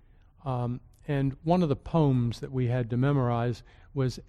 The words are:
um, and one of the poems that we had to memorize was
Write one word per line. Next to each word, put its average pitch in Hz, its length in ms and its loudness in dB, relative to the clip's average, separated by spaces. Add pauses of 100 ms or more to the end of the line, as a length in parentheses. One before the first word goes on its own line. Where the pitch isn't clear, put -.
(440)
um, 123 360 -4 (260)
and 139 360 0
one 175 200 2
of 160 60 2
the 139 80 2
poems 131 640 2
that 139 120 -10
we 127 140 -2
had 120 240 -2
to 123 60 -2
memorize 123 680 0 (320)
was 131 340 -2